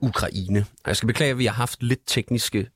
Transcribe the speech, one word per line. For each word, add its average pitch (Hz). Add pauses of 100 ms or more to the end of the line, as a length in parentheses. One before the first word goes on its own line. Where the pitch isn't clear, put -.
Ukraine. 98
Og -
jeg 98
skal -
beklage, 139
at 127
vi 123
har 104
haft 123
lidt 120
tekniske, -